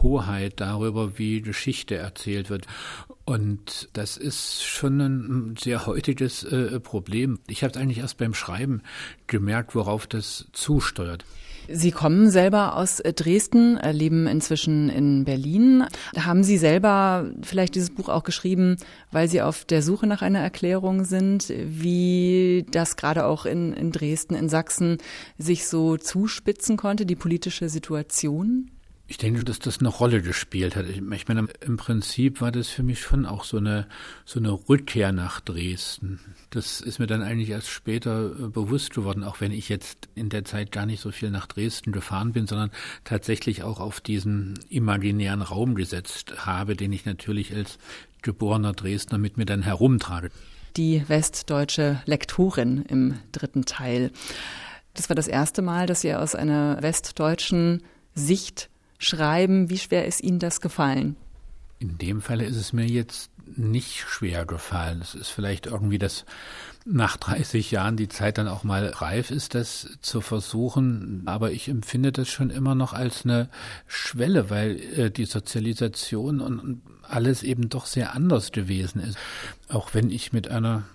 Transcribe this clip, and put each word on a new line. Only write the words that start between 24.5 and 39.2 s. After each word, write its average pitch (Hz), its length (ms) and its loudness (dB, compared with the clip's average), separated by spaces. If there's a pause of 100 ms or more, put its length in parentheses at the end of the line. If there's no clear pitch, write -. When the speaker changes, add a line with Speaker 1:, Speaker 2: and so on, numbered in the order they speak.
Speaker 2:
sich 170 300 0
so 160 280 2
zuspitzen 208 800 0
konnte, 208 300 0
die 175 100 2
politische 170 520 -2
Situation? 156 1040 -2 (340)
Speaker 1:
Ich - 120 -14
denke, 117 240 2
dass 120 160 -2
das - 220 -2
eine 123 80 4
Rolle 117 340 4
gespielt 90 540 -2
hat. 95 100 -4
Ich, 95 160 -8
ich 98 240 -8
meine, 110 220 0 (140)
im 123 140 -2
Prinzip 120 640 0
war 120 120 0
das 120 160 -2
für - 160 -2
mich 123 160 0
schon 135 260 4
auch 101 160 -6
so - 140 -4
eine, 104 320 0 (360)
so - 140 -6
eine 110 140 2
Rückkehr 113 580 2
nach 90 300 -2
Dresden. 90 800 -6 (300)
Das - 300 -6
ist - 200 -8
mir 117 80 0
dann 110 120 0
eigentlich 110 300 -2
erst 104 200 -6
später, 113 560 -2
äh, 117 220 -6
bewusst 113 460 -2
geworden, 98 300 -2